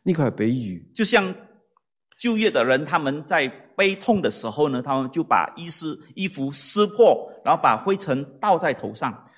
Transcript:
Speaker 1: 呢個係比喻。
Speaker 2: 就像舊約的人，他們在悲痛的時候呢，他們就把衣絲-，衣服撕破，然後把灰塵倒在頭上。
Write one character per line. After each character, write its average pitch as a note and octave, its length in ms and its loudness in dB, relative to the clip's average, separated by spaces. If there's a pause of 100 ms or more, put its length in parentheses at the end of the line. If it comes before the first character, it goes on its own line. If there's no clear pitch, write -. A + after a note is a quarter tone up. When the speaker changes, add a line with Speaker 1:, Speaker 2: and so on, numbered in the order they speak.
Speaker 1:
呢 F3+ 100 0
個 D#3+ 120 0
係 A2+ 80 2
比 A#2 340 -2
喻。 F2+ 280 -10
Speaker 2:
就 A#3 100 -2
像 G3 300 2 (840)
舊 A#3 180 -2
約 G#3+ 160 2
的 B2 120 2
人， C3 220 2
他 E3+ 120 0
們 D3 260 -2
在 D3 220 0 (300)
悲 G3 200 2
痛 G3 260 0
的 A#2+ 80 0
時 - 180 -6
候 D3 220 0
呢， B2+ 100 -2
他 C3+ 180 -2
們 C3 120 -4
就 E3 120 -2
把 G#2+ 360 0
衣 E3+ 100 -12
絲-， D#3 300 -6 (160)
衣 F#3+ 120 -4
服 C#3 240 -6
撕 G#3 360 2
破， G3+ 440 4 (140)
然 D3 100 4
後 E3+ 80 0
把 B2 140 4
灰 G3 220 -2
塵 C#3 260 -4 (160)
倒 G3+ 160 2
在 E3 160 -2
頭 G#2+ 220 -10
上。 B2 180 -6 (240)